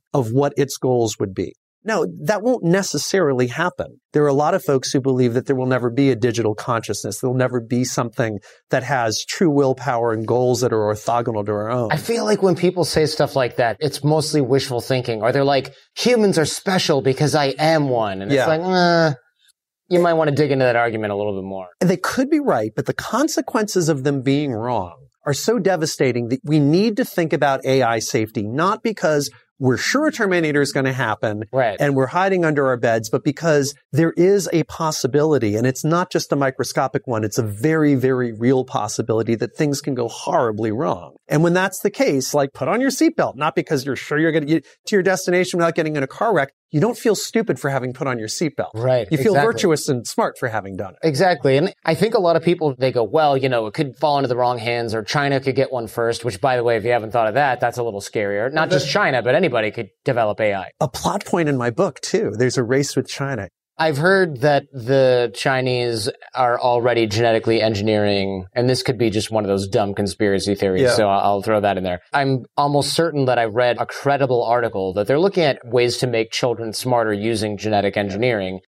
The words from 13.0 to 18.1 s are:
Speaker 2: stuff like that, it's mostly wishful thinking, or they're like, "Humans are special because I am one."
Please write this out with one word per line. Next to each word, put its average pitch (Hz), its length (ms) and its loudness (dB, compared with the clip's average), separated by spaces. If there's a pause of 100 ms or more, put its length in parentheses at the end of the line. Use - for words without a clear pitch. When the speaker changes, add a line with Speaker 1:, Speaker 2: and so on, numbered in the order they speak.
Speaker 2:
stuff 143 300 -2
like 127 220 -2
that, 117 220 0
it's 147 240 -4
mostly 151 380 2
wishful 127 400 0
thinking, 120 400 -2
or 113 100 2
they're 139 120 2
like, 139 300 0 (240)
"Humans 214 400 2
are 156 80 4
special 170 560 0
because 135 340 2
I 147 120 2 (120)
am 156 300 2
one." 107 320 -2